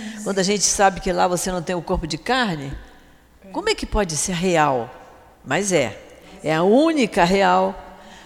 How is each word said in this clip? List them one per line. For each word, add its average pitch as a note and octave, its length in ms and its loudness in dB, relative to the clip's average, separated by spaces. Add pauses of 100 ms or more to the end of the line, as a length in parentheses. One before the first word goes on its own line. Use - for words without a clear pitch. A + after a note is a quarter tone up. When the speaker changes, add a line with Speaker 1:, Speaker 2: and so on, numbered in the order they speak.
(180)
Speaker 1:
Sim. - 60 -12
Speaker 2:
Quando G3 160 -2
a F#3 40 4
gente G3 200 0
sabe F#3+ 380 2
que F#3+ 100 -2
lá F3+ 160 2
você F3+ 240 -2
não F3+ 100 -2
tem F3+ 140 -4
o E3 60 -4
corpo E3+ 260 -4
de D#3 100 -6
carne, F3+ 540 -2 (720)
Speaker 1:
É. G3 60 -20
Speaker 2:
como F#4 200 -6
é G#4+ 60 0
que - 100 -8
pode G#3 300 -2
ser - 180 -4
real? D3+ 560 0 (540)
Mas F#3 280 -2
é. B2 300 0 (420)
É D3+ 100 0
a D#3+ 100 2
única A#3+ 600 4
real. F#3+ 500 4 (520)